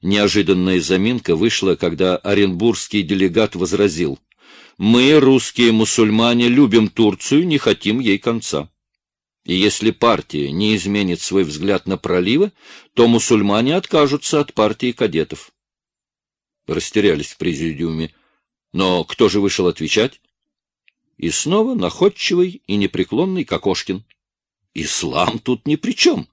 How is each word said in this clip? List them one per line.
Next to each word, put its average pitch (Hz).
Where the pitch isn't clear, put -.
Неожиданная 92
заминка 92
вышла, 87
когда 87
оренбургский 101
делегат 95
возразил: 87
"Мы, 123
русские 127
мусульмане, 113
любим 117
Турцию, 117
не 151
хотим 107
ей 101
конца. 104
И 87
если 104
партия 87
не 104
изменит 95
свой 95
взгляд 82
на 95
проливы, 110
то 117
мусульмане 113
откажутся 147
от -
партии 110
кадетов". 80
Растерялись 87
в -
президиуме. 80
Но 90
кто -
же 101
вышел 98
отвечать? 87
И 85
снова 220
находчивый 180
и 101
непреклонный 143
Кокошкин. 95
"Ислам 78
тут 123
ни 147
при -
чём. -